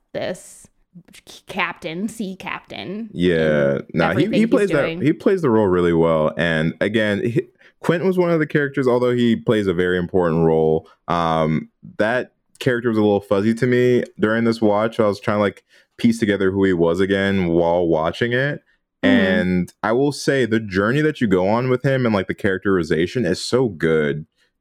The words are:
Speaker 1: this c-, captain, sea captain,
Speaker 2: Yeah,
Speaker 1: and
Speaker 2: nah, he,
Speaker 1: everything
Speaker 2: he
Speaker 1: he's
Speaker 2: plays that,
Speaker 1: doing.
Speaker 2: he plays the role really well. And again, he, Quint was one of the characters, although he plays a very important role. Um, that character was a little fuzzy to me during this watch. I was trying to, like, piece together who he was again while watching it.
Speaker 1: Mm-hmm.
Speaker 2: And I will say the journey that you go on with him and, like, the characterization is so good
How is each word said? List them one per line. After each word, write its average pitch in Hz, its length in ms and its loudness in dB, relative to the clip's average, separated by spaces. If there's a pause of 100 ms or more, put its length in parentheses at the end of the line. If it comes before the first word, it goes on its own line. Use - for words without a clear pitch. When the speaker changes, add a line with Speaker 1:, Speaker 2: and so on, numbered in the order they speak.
(120)
Speaker 1:
this - 560 -10 (580)
c-, - 220 -20
captain, 175 600 -8
sea 190 280 -10
captain, 185 760 -14
Speaker 2:
Yeah, 78 680 0
Speaker 1:
and - 140 -10
Speaker 2:
nah, 82 180 0
he, - 20 -
Speaker 1:
everything 160 220 0
Speaker 2:
he - 80 2
Speaker 1:
he's 226 80 0
Speaker 2:
plays 208 200 2
that, 143 120 0
Speaker 1:
doing. 165 200 -4
Speaker 2:
he 147 100 2
plays 190 300 0
the 139 80 2
role 110 160 4
really 90 260 2
well. 82 460 2
And 80 420 0
again, 104 440 -2
he, 117 180 -2 (380)
Quint 170 240 -2
was 185 120 0
one 175 140 0
of 165 80 0
the 156 80 0
characters, 143 400 -4
although 123 260 2
he 120 220 2
plays 110 320 0
a 92 80 0
very 90 240 0
important 85 460 0
role. 80 440 0 (200)
Um, 80 600 -2 (280)
that 120 360 -2 (260)
character 120 280 -2
was 110 100 0
a 107 40 4
little 101 180 4
fuzzy 104 340 0
to 127 120 -2
me 123 380 2 (160)
during 110 240 0
this 113 180 0
watch. 107 380 0
I 110 80 4
was 101 100 -2
trying 104 200 -2
to, 104 40 2
like, 98 220 -2 (320)
piece 113 240 2
together 98 320 2
who 98 100 0
he 95 100 4
was 85 280 2
again 98 480 0
while 85 400 2
watching 82 440 -2
it. 139 300 -4 (400)
Speaker 1:
Mm-hmm. - 60 0
Speaker 2:
And 90 760 0
I 104 80 0
will 139 220 0
say 135 340 0
the 110 140 0
journey 104 400 0
that 151 200 0
you 123 60 2
go 92 220 2
on 120 200 0
with 127 160 0
him 135 220 2
and, 110 80 2
like, 95 140 0
the 85 60 -4
characterization 92 920 0
is 87 180 -2
so 123 240 0
good 78 580 0 (340)